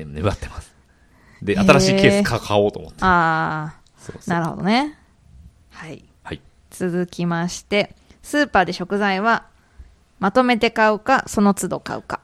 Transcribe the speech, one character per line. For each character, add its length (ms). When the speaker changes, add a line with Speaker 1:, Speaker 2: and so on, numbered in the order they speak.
Speaker 1:
ね、 0
粘 260
っ 80
て 100
ま 140
す。 100
で、 120
Speaker 2:
へ 20
ー。 100
Speaker 1:
新 140
し 80
い 20
ケ 100
ー 120
ス 80
か-、 80
買 240
お 60
う 40
と 60
思 120
っ 20
て。 80
Speaker 2:
あ 760
ー。 20
Speaker 1:
そ 120
う 100
そ 60
う。 20
Speaker 2:
な 80
る 80
ほ 100
ど 60
ね。 340
は 180
い。 160
Speaker 1:
は 100
い。 80
Speaker 2:
続 380
き 180
ま 220
し 140
て、 340
ス 160
ー 80
パ 140
ー 60
で 60
食 260
材 220
は、 260
ま 100
と 140
め 140
て 120
買 220
う 80
か、 260
そ 140
の 140
都 120
度 140
買 180
う 40
か。 220